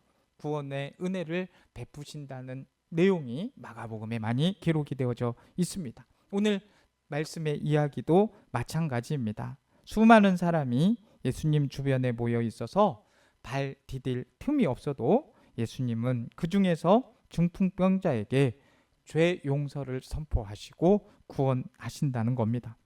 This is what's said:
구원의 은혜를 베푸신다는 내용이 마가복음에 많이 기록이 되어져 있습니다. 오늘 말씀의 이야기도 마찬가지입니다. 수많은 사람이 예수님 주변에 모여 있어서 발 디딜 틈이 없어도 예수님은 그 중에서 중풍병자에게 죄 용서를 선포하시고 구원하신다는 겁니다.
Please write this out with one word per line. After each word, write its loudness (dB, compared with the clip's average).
구원의 -6
은혜를 -4
베푸신다는 -14
내용이 0
마가복음에 -8
많이 0
기록이 -2
되어져 -2
있습니다. -4
오늘 0
말씀의 -4
이야기도 2
마찬가지입니다. -4
수많은 8
사람이 2
예수님 0
주변에 0
모여 -2
있어서 -2
발 -6
디딜 -6
틈이 0
없어도 0
예수님은 -4
그 -4
중에서 2
중풍병자에게 0
죄 0
용서를 -4
선포하시고 -2
구원하신다는 -2
겁니다. -2